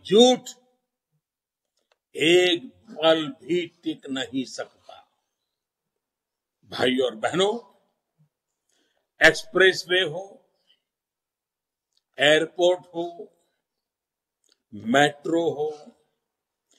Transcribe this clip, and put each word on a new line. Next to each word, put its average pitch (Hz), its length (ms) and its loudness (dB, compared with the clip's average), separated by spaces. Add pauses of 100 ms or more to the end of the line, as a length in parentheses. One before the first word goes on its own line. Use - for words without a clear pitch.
झूठ 247 460 4 (1600)
एक 180 520 2 (260)
पल 160 340 2 (120)
भी 170 280 -4 (180)
टिक 151 260 -10
नहीं 131 360 -6
सकता। - 500 -16 (1800)
भाई 127 260 -2
और 123 180 -2
बहनों, 160 380 -2 (1700)
एक्सप्रेसवे 175 840 2
हो, 170 220 -8 (1900)
एयरपोर्ट 160 680 2
हो, 170 200 -10 (1700)
मेट्रो 147 800 0
हो, 151 200 -6 (1080)